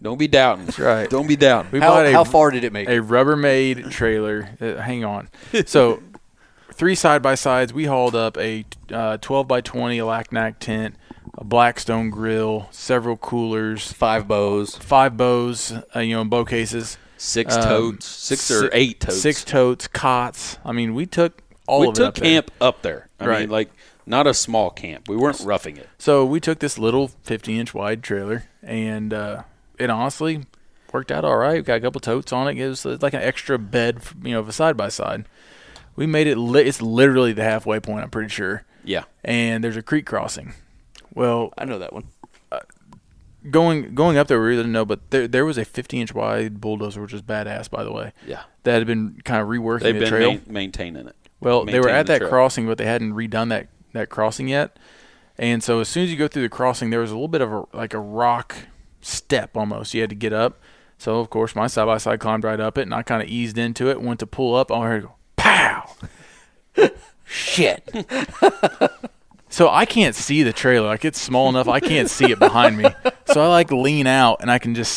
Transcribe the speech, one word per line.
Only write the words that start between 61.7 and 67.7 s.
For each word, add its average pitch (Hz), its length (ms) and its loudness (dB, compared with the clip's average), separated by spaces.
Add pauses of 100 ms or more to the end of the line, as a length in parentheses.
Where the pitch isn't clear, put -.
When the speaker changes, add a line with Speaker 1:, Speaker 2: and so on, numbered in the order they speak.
Speaker 2:
climbed 110 240 -2
right 110 160 -2
up 110 180 -4
it, 139 60 -2
and 107 120 -6
I 113 100 -6
kinda 113 220 -2
eased 113 300 -6
into 117 320 -2
it, 135 140 -2
went 120 180 -4
to 113 60 -6
pull 123 300 -2
up, 131 160 2
I 117 120 -2
heard 110 200 -2
it - 20 -16
go, - 60 -20 (240)
"Pow!" - 580 0 (840)
<laughs> 381 140 6 (340)
Shit. - 680 -2